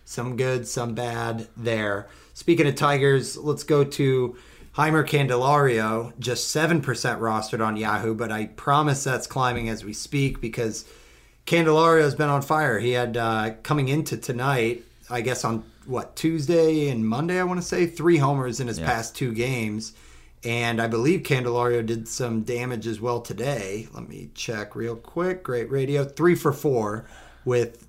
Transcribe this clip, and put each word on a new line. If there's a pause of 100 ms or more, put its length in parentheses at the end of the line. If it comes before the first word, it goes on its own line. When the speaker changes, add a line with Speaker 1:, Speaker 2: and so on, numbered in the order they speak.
Speaker 1:
some
good,
some
bad (100)
there. (260)
Speaking
of
Tigers,
let's
go
to (380)
Heimer
Candelario,
just
seven
percent
rostered
on
Yahoo,
but
I
promise
that's
climbing
as
we
speak
because (600)
Candelario's
been
on
fire.
He
had,
uh, (100)
coming
into
tonight, (260)
I
guess
on, (200)
what,
Tuesday
and
Monday,
I
wanna
say,
three
homers
in
his
Speaker 2:
Yeah.
Speaker 1:
past
two
games. (500)
And
I
believe
Candelario
did
some
damage
as
well
today.
Let
me
check
real
quick.
Great
radio.
Three
for
four (380)
with